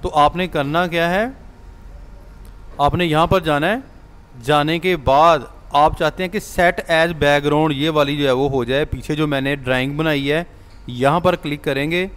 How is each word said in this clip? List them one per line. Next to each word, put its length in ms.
तो 60
आपने 380
करना 400
क्या 220
है, 240
आपने 240
यहाँ 220
पर 160
जाना 240
है। 160
जाने 340
के 160
बाद 560
आप 240
चाहते 240
हैं 80
कि 80
set 340
as 220
background 580
ये 180
वाली 280
जो 100
है 60
वो 140
हो 180
जाए, 200
पीछे 300
जो 120
मैंने 280
ड्राइंग 420
बनाई 300
है 200
यहाँ 320
पर 140
क्लिक 280
करेंगे 540